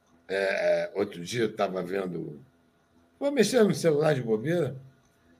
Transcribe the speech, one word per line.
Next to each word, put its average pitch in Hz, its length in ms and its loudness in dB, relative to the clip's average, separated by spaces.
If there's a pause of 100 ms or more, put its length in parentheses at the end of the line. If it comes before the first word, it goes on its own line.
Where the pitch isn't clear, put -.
(260)
é, 90 680 0
outro 101 240 -2
dia 107 240 -4
eu 107 100 -2
tava 92 300 -2
vendo, 85 560 -6 (800)
vou 277 100 -2
mexendo 233 380 4
no 160 80 2
celular 151 400 2
de 123 60 -2
bobeira, 127 560 -2 (640)